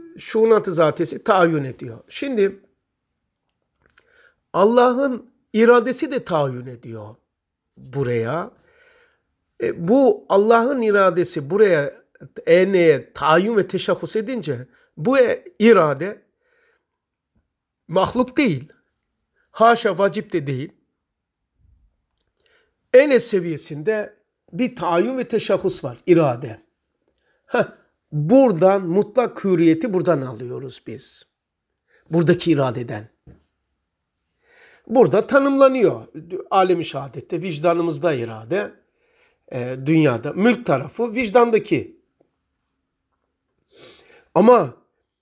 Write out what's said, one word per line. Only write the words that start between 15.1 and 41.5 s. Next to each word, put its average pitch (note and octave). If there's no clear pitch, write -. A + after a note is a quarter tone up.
e-, -
irade F#3
mahluk A3+
değil. D#3
Haşa A3+
vacip G3
de D3+
değil. C#3
Ene C4+
seviyesinde F3
bir G3+
tayin F3+
ve B3
teşahhus G3
var, B2
irade. C3+
Heh, A#3+
buradan F#3
mutlak G#3
hürriyeti E3+
buradan E3
alıyoruz B2+
biz. -
Buradaki E3+
iradeden. B2
Burada A3
tanımlanıyor. C4
Alem-i F#3
şehadette C#3
vicdanımızda E3
irade, A#2
e, B2+
dünyada. C#3+
Mülk A3
tarafı E3+
vicdandaki. A3